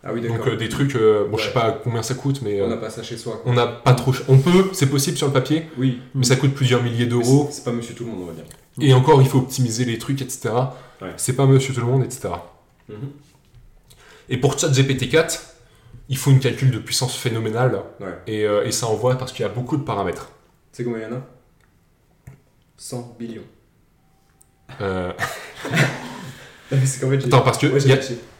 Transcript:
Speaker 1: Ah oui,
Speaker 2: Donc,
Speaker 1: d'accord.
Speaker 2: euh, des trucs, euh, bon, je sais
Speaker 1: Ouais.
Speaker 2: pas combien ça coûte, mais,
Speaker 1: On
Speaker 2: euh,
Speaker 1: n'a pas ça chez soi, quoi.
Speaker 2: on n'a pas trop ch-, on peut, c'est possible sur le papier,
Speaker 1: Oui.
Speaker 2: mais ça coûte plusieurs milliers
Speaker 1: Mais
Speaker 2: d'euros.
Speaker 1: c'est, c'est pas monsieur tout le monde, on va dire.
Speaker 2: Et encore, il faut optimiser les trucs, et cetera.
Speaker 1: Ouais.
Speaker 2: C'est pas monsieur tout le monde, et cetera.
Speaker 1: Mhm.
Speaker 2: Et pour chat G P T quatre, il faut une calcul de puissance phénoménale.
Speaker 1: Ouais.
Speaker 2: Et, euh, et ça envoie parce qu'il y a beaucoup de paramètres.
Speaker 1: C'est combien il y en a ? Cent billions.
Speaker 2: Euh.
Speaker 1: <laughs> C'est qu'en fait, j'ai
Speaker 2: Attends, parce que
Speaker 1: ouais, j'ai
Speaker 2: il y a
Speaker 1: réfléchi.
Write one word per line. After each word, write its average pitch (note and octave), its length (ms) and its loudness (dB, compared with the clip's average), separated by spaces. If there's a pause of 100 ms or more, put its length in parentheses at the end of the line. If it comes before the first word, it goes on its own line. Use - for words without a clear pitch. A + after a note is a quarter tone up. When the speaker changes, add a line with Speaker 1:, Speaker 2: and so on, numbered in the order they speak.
Speaker 1:
Ah - 80 -8
oui, A#2 80 -4
Speaker 2:
Donc, A#2 180 -4
Speaker 1:
d'accord. A#2 140 -2
Speaker 2:
euh, G#2+ 40 -6
des A2 120 -4
trucs, C3+ 260 0
euh, G#2+ 340 4
bon, G#2 80 -2
je A2 60 0
sais G#2 60 -2
Speaker 1:
Ouais. G2+ 60 -6
Speaker 2:
pas A2+ 180 2
combien A#2 300 -4
ça C3 120 -4
coûte, C3+ 280 -2
mais, G#2 200 -2
Speaker 1:
On G2 40 2
Speaker 2:
euh, - 20 0
Speaker 1:
n'a A2+ 80 -2
pas A2+ 140 -8
ça A#2 120 -12
chez A2+ 140 -10
soi, A2 260 -10
quoi. B2 80 -2
Speaker 2:
on A#2+ 40 2
n'a A#2+ 120 4
pas C3 280 4
trop C3 180 0
ch-, - 160 -4
on C3+ 100 8
peut, F#3 340 6
c'est C3+ 160 0
possible C#3 280 0
sur D3+ 100 0
le C3+ 60 0
papier, D3+ 440 0
Speaker 1:
Oui. B2 240 0 (140)
Speaker 2:
mais C3 100 0
ça B2 120 4
coûte C3+ 180 2
plusieurs B2 280 2
milliers A#2 220 -2
Speaker 1:
Mais - 20 0
Speaker 2:
d'euros. B2 440 4
Speaker 1:
c'est, - 80 -12
c'est - 60 -16
pas A#2+ 80 -4
monsieur A#2 220 -8
tout A#2+ 100 -12
le A#2 80 -10
monde, F#2 100 -10
on F2 40 -10
va E2 60 -12
dire. D#2+ 120 -14 (360)
Speaker 2:
Et C3+ 140 6
encore, C3+ 260 6
il B2+ 80 6
faut C3+ 100 2
optimiser B2 460 0
les A#2 140 -4
trucs, C3+ 240 -4
et B2 60 -8
cetera. A#2+ 480 -4 (260)
Speaker 1:
Ouais. F2+ 140 -12
Speaker 2:
C'est - 180 -4
pas C3+ 120 2
monsieur C3 280 4
tout A#2+ 60 -4
le A#2 60 -2
monde, B2+ 180 0
et - 60 -8
cetera. - 440 -10 (340)
Speaker 1:
Mhm. G#2+ 80 -16 (1300)
Speaker 2:
Et B2+ 80 -2
pour C3+ 220 0
chat D#3 140 0
G C3+ 120 4
P C3+ 120 0
T B2 120 -4
quatre, - 340 0 (680)
il C3 80 -4
faut - 140 0
une C3 80 8
calcul - 320 2
de A2 80 -2
puissance - 380 -4
phénoménale. A2 680 -2 (180)
Speaker 1:
Ouais. G2 60 -12 (220)
Speaker 2:
Et, G#2+ 180 -2
euh, G#2 180 2
et A2+ 80 -4
ça - 140 -4
envoie A2+ 300 0
parce - 160 -8
qu'il - 100 -6
y G#2 60 -2
a F#2+ 40 -6
beaucoup B2+ 240 -4
de C3+ 60 -2
paramètres. G2 480 -6 (420)
Speaker 1:
C'est B2 120 -10
combien A#2 160 -6
il A2 100 -12
y B2 40 -8
en - 20 -8
a ? C3+ 60 -10 (1500)
Cent A#2+ 420 -14
billions. A2+ 240 -12 (1400)
Speaker 2:
Euh. F#2 360 -4
Speaker 1:
<laughs> - 80 -8 (1500)
C'est C3 300 0
qu'en C3 80 -2
fait, C3+ 120 2
j'ai C3+ 60 -4
Speaker 2:
Attends, C#3 140 4
parce A#2+ 180 2
que C#3 80 0
Speaker 1:
ouais, C3+ 140 2
j'ai - 60 2
Speaker 2:
il B2+ 40 6
y - 20 8
a C3 40 6
Speaker 1:
réfléchi. - 240 -6 (200)